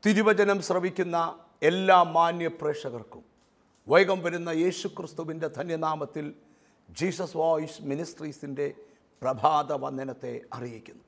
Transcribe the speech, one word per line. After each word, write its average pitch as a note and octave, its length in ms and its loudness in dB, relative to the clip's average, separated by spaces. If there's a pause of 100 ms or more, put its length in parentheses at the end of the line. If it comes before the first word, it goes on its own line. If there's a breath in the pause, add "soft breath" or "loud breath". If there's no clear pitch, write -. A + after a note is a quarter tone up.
തിരുവചനം G#3 540 6 (100)
ശ്രവിക്കുന്ന F3+ 500 0 (520)
എല്ലാ F#3 280 6 (180)
മാന്യ E3+ 320 2 (120)
പ്രേക്ഷകർക്കും C3 640 -8 (720)
വേഗം F#3 340 6
വരുന്ന E3+ 240 -4 (140)
യേശു F3+ 320 -2
ക്രിസ്തുവിൻ്റെ D#3+ 520 -8 (100)
ധന്യനാമത്തിൽ D#3 680 -4 (760 soft breath)
ജീസസ് E3+ 400 -4
വോയിസ് D#3 500 0
മിനിസ്ട്രീസിൻ്റെ D3 800 -8 (540 soft breath)
പ്രഭാത C3+ 480 2 (140)
വന്ദനത്തെ C3+ 500 -8 (220)
അറിയിക്കുന്നു. A#2+ 520 -14